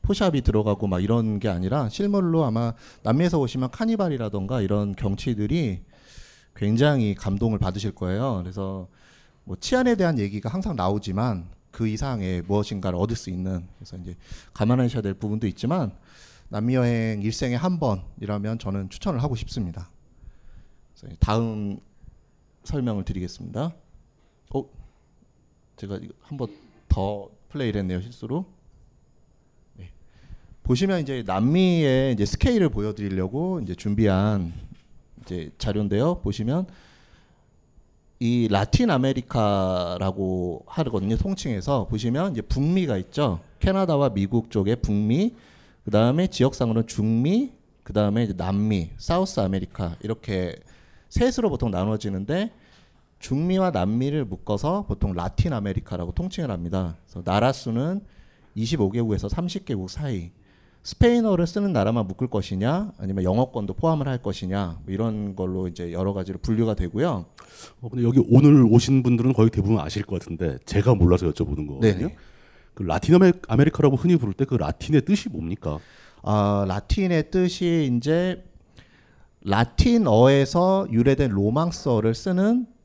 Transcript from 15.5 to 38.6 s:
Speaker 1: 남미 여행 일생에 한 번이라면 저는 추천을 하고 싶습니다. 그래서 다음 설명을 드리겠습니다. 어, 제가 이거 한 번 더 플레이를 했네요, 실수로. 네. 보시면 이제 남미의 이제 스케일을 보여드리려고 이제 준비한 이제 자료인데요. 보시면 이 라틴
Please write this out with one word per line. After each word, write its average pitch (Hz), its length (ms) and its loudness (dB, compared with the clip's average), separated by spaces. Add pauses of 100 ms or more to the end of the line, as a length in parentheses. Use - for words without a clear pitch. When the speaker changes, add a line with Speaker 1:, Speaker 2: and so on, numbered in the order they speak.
Speaker 1:
남미 113 260 -2
여행 113 480 0
일생에 120 320 -2
한 175 240 -2
번이라면 104 800 -4
저는 98 320 -6
추천을 147 320 -4
하고 135 140 -4
싶습니다. 90 520 -8 (1120)
그래서 - 220 -18
다음 107 580 -2 (840)
설명을 117 400 -2
드리겠습니다. 95 680 -6 (800)
어, 135 120 -4 (1120)
제가 98 260 -10
이거 - 180 -16
한 - 160 -16
번 123 140 -8 (380)
더 98 420 -2 (180)
플레이를 113 340 -4
했네요, 90 200 -4
실수로. 120 420 -8 (1300)
네. 92 160 -20 (760)
보시면 175 360 2
이제 135 240 -4
남미의 135 880 2
이제 101 140 0
스케일을 220 420 2
보여드리려고 104 920 -4
이제 90 160 -6
준비한 101 760 0 (680)
이제 85 360 -10
자료인데요. 107 640 0
보시면 120 460 -2 (1500)
이 120 320 2
라틴 107 400 2